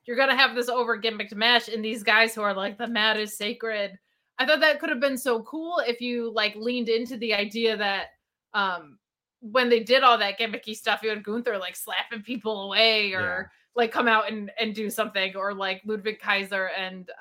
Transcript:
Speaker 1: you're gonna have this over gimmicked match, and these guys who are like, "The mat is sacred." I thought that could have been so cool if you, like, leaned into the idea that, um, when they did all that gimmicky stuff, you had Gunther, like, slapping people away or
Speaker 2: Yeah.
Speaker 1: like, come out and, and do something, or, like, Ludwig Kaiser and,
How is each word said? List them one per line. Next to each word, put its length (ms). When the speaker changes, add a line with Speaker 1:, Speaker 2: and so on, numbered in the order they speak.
Speaker 1:
you're 120
gonna 200
have 180
this 140
over 320
gimmicked 340
match, 340
and 160
these 180
guys 320
who 80
are 120
like, 240
"The 80
mat 320
is 180
sacred." 640
I 80
thought 140
that 200
could 100
have 100
been 180
so 240
cool 440
if 140
you, 320
like, 240
leaned 320
into 300
the 160
idea 420
that, 300
um, 440
when 280
they 120
did 240
all 120
that 220
gimmicky 380
stuff, 260
you 80
had 140
Gunther, 340
like, 180
slapping 460
people 400
away 520
or 60
Speaker 2:
Yeah. 220
Speaker 1:
like, 180
come 160
out 220
and, 280
and 160
do 160
something, 460
or, 180
like, 300
Ludwig 360
Kaiser 480
and, 420